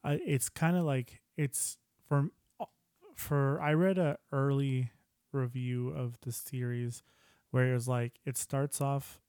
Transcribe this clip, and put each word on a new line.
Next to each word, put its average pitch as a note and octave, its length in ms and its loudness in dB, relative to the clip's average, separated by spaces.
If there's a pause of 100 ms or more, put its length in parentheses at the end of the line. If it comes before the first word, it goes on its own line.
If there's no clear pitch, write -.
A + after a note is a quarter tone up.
I, C#3+ 200 0
it's D3+ 240 0
kinda F3 360 2
like, C3 360 -2 (160)
it's - 420 -2 (300)
for, C#3+ 220 2 (840)
for, C#3 440 2
I D3+ 120 2
read F#3 260 4
a D#3+ 200 2 (120)
early C#3 600 0 (420)
review B2 560 -2
of B2+ 340 -4
the B2 80 -8
series A#2+ 720 -4 (480)
where B2+ 200 4
it B2+ 40 2
was A#2+ 140 -2
like, A#2+ 360 -2
it C3+ 120 -6
starts - 440 -4
off C#3 480 -4